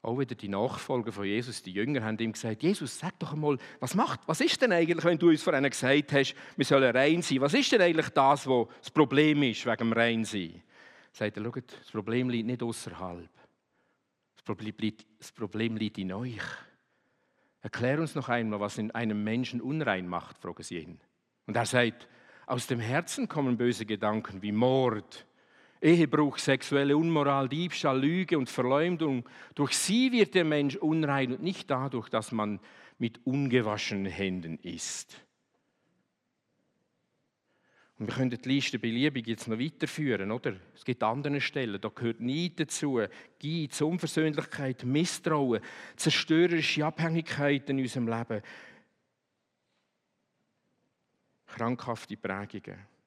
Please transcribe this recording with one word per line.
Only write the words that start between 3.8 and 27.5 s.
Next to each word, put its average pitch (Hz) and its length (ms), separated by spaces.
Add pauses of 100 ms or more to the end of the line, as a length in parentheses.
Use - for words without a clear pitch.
macht, 247 320
was 156 120
ist 311 220
denn 247 100
eigentlich, 170 320
wenn 170 140
du 170 120
uns 156 120
vorhin 143 220
gesagt 139 500
hast, 139 220 (200)
wir 143 80
sollen 131 320
rein 151 280
sein? 131 180
Was 143 140
ist 269 160
denn 233 100
eigentlich 165 280
das, 139 360
wo 127 320
das - 140
Problem 147 500
ist 120 240
wegen 113 120
dem 113 160
Reinsein?" 110 680 (500)
Sagt 107 260
er, 104 60
"Schaut, 120 360
das - 100
Problem 117 400
liegt 117 160
nicht 120 160
außerhalb. 90 680 (1080)
Das - 80
Problem 107 340
liegt, - 300 (100)
das - 140
Problem 110 440
liegt 107 220
in 92 160
euch. 113 300 (1200)
Erklär 127 360
uns 160 140
noch 135 160
einmal, 113 300
was 104 180
in 110 140
einem 107 320
Menschen 117 360
unrein 120 480
macht", 87 300
fragen - 240
sie 85 200
ihn. 82 180 (480)
Und 113 100
er 117 80
sagt, 120 420 (380)
"Aus 120 220
dem 120 120
Herzen 147 480
kommen 131 300
böse 117 300
Gedanken 107 560
wie 104 80
Mord, 123 720 (560)
Ehebruch, 151 580
sexuelle 139 580
Unmoral, 143 500
Diebstahl, 147 520